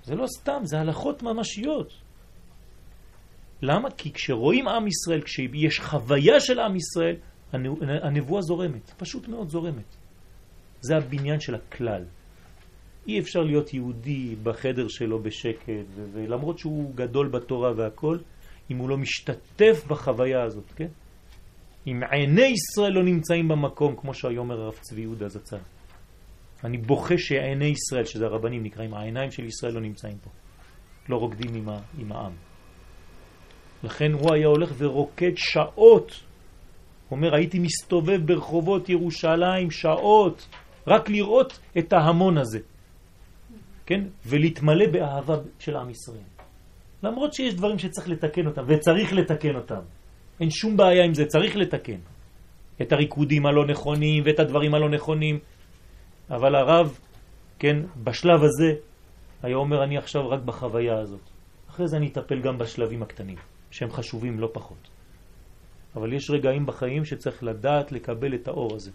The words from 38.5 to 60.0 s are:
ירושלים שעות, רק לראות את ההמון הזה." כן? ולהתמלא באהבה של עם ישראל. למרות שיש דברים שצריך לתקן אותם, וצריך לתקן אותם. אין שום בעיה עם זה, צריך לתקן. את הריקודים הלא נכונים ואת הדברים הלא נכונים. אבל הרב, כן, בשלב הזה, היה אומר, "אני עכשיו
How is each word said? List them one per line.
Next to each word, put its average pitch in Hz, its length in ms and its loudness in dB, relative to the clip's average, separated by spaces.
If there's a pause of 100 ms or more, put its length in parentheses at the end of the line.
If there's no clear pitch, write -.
ירושלים 175 840 2
שעות, 196 800 4 (380)
רק 220 220 6
לראות 208 500 2 (200)
את 165 140 0
ההמון 170 460 6
הזה." 110 200 -2 (1300)
כן? 196 180 0 (220)
ולהתמלא 156 640 4
באהבה 143 440 -2 (220)
של 147 180 -6
עם 123 140 -8
ישראל. 113 380 -16 (760)
למרות 254 320 -4
שיש 254 200 -2
דברים 202 240 -2
שצריך 180 300 -8
לתקן 160 380 -2
אותם, 147 200 -4
וצריך 165 460 4
לתקן 156 440 0
אותם. 104 240 -8 (600)
אין 165 100 0
שום 214 260 -2
בעיה 180 280 8
עם 165 100 4
זה, 147 120 2
צריך 170 300 2
לתקן. 127 420 -2 (840)
את 127 100 0
הריקודים 143 540 2
הלא 147 200 6
נכונים 151 600 0
ואת 156 140 4
הדברים 147 340 2
הלא 151 140 4
נכונים. 151 500 -2 (920)
אבל 135 240 4
הרב, 151 440 4 (600)
כן, 147 180 2 (280)
בשלב 151 380 4
הזה, 151 300 4 (680)
היה 123 140 -2
אומר, 143 280 0
"אני 139 140 -2
עכשיו 139 300 -4